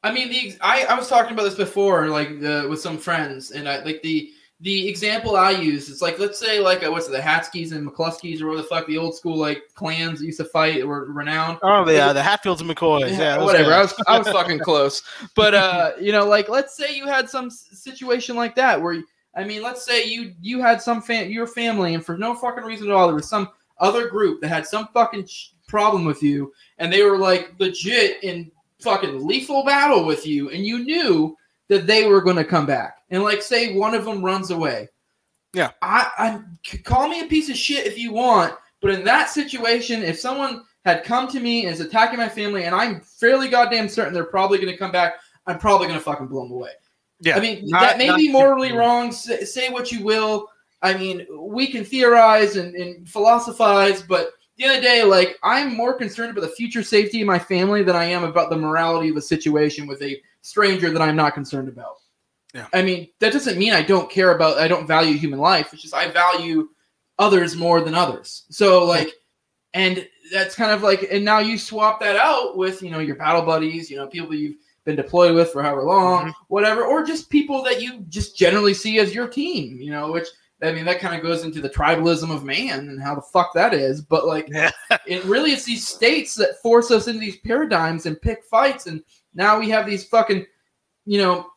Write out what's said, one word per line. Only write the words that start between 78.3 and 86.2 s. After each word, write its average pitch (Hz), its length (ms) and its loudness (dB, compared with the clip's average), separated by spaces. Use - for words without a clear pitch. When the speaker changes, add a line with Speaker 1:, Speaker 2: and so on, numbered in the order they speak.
Speaker 1:
generally 196 380 4
see 220 240 -2
as 190 160 2
your 240 140 -4
team, 240 520 -6
you 143 100 -12
know, 147 200 -6
which, 165 160 -4
I 160 100 -2
mean, 160 140 -8
that 180 140 -2
kinda 170 200 -6
goes 165 240 -4
into 156 160 -8
the 139 100 -6
tribalism 160 640 0
of 139 100 -8
man 143 440 -6
and 135 120 -12
how 143 140 -6
the 143 80 -10
fuck - 320 0
that 202 200 2
is. 139 260 0
But, 156 260 0
like, 156 220 -4
Speaker 2:
Yeah. 156 220 0
<laughs> 220 160 0
Speaker 1:
it 185 180 -6
really 269 280 2
is - 120 -4
these 240 220 -6
states - 500 0